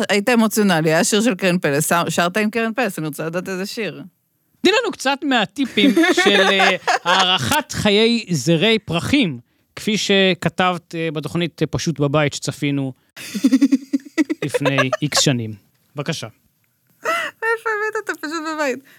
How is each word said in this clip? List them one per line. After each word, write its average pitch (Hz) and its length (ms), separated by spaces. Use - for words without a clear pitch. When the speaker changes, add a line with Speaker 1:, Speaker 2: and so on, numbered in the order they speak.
Speaker 1:
היית 202 200
אמוציונלי, 202 640
היה 165 140
שיר 208 160
של 233 140
קרן 180 240
פלס, 156 300
שר-, 170 220
שרת 175 260
עם 214 140
קרן 226 220
פלס, 214 260
אני 156 80
רוצה 156 200
לדעת 180 220
איזה 190 180
שיר. 160 360
Speaker 2:
תני 370 100
לנו 403 100
קצת 269 320
מהטיפים 240 680
Speaker 1:
<laughs> 370 180
Speaker 2:
של, 403 160
אה, - 360
הארכת 185 680
חיי 220 580
זרי 170 480
פרחים, 160 600
כפי 214 200
שכתבת, 185 1000
אה, 165 180
בתוכנית, 160 500
אה, 151 40
"פשוט 147 340
בבית" 147 320
שצפינו 139 600
Speaker 1:
<laughs> - 720
Speaker 2:
לפני 139 320
איקס - 180
שנים. 120 320
בבקשה. 147 300
Speaker 1:
איפה 480 680
הבאת 427 340
את - 60
הפשוט 320 320
בבית? 285 240